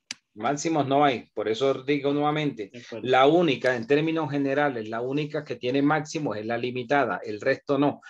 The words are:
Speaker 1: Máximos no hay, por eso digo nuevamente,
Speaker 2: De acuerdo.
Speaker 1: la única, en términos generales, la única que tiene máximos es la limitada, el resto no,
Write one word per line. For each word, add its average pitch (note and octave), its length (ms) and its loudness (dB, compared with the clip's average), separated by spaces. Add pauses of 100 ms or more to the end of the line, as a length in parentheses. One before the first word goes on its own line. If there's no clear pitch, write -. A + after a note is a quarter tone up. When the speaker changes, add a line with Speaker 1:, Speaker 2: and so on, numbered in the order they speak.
(360)
Speaker 1:
Máximos C#3+ 520 0
no C#3 160 4
hay, C3 300 0
por G#2+ 160 -4
eso C3 340 0
digo C#3+ 300 0
nuevamente, D3 580 -2
Speaker 2:
De B2 80 -18
acuerdo. A#2 300 -10
Speaker 1:
la B2+ 160 6
única, C3+ 500 4
en A2+ 120 -6
términos D#3 420 2
generales, C#3 580 -2
la A2+ 140 -6
única D3+ 420 -4
que B2 120 -10
tiene B2+ 260 -2
máximos D3 560 0
es G#2+ 80 -8
la A#2 140 -2
limitada, B2 640 -2
el G#2+ 180 -8
resto C3+ 380 0
no, C#3+ 300 0